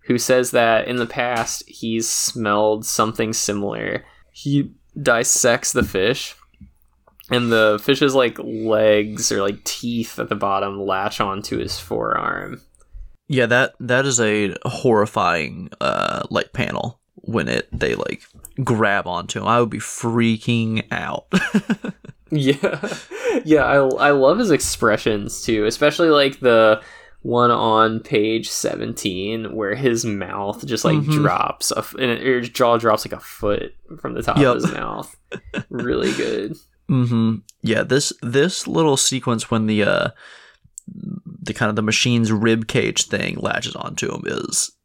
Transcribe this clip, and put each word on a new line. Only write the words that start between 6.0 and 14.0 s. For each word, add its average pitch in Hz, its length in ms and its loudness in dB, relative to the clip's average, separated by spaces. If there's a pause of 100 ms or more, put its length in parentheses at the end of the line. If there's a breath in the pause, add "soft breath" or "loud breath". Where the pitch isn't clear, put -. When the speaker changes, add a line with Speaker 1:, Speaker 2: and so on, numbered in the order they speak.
Speaker 1:
and 120 200 0
the 107 300 4
fish's, 139 320 2
like, 123 300 2
legs 107 880 2
or, 104 100 0
like, 104 220 -2
teeth 117 560 -6
at 117 100 -6
the 110 60 0
bottom 98 500 -2
latch 98 360 -2
onto 101 360 -4
his - 220 -6
forearm. 50 840 -4 (680)
Speaker 2:
Yeah, 127 200 2
that, 123 320 2
that 127 260 2